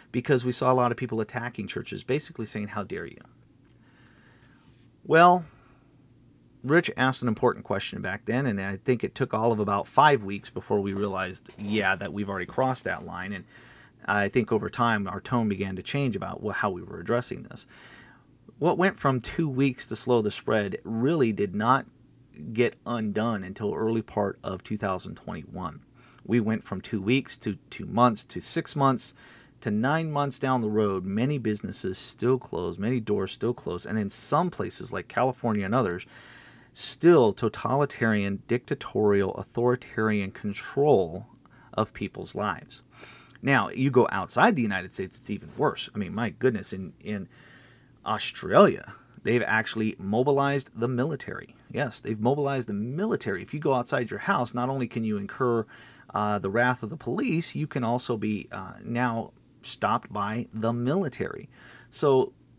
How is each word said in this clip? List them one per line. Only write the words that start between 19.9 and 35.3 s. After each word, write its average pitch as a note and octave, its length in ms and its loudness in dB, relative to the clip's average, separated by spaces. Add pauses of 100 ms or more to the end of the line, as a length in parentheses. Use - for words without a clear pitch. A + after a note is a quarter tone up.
slow A#2+ 260 4
the G#2 100 0
spread G#2 520 0
really A#2+ 500 2
did G2 200 -2
not A#2 320 2 (680)
get A#2 220 2 (100)
undone A2 580 -2
until G2 300 -4
early A2 280 0
part G2+ 420 -2
of F#2+ 200 -6
two G#2+ 140 -6
thousand F#2 380 -4
twenty-one. F2 640 -10 (440)
We A#2+ 140 2
went A2 240 -2
from F#2+ 160 -8
two G2+ 220 -6
weeks B2+ 380 0
to - 180 -4 (120)
two - 160 -12
months A#2 400 4
to - 140 -10
six - 340 -6
months C3+ 400 0 (480)
to A2 100 -2
nine D3+ 400 0
months C#3+ 280 -2
down C3 220 0
the G#2+ 80 -2
road. G#2 340 2
Many A#2 360 0
businesses G2+ 580 -4
still - 400 0
closed, E2+ 420 -6
many A#2 220 -2
doors G2+ 320 -2
still A#2 200 -2
closed, F2 320 -8
and A2 140 -4
in G2 100 -2
some E3+ 400 0
places - 440 -8
like F#2 160 -6
California A2+ 560 0